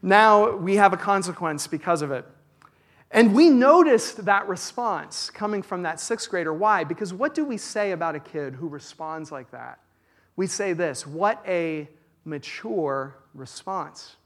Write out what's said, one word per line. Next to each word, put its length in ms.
now 520
we 220
have 160
a 60
consequence 680
because 360
of 100
it." 140
And 240
we 140
noticed 800
that 220
response 840
coming 320
from 200
that 160
sixth 300
grader. 240
Why? 320
Because 300
what 200
do 100
we 120
say 360
about 220
a 60
kid 340
who 140
responds 640
like 200
that? 260
We 100
say 280
this, 320
"What 400
a 420
mature 920
response" 920